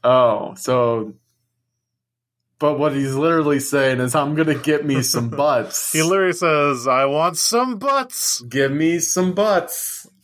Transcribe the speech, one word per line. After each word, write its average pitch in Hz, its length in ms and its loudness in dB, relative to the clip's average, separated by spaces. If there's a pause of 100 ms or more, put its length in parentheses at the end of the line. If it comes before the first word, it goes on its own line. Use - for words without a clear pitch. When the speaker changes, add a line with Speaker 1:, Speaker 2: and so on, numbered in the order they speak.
Speaker 1:
Oh, 120 520 4
so, 117 600 -2 (1400)
but 147 200 2
what 147 140 0
he's 139 220 -2
literally 151 440 2
saying 135 400 0
is, 127 160 0
"I'm 147 200 0
gonna 156 200 2
get 147 300 -2
me 135 160 0
some 120 280 -2
Speaker 2:
<laughs> 139 140 -2
Speaker 1:
butts." 127 480 -2
Speaker 2:
He 156 120 0
literally 185 300 2
says, 147 540 0
"I 131 180 2
want 160 320 0
some 240 400 0
butts." 262 640 -2
Speaker 1:
"Give 135 300 0
me 160 280 0
some 185 340 0
butts." - 720 -2 (160)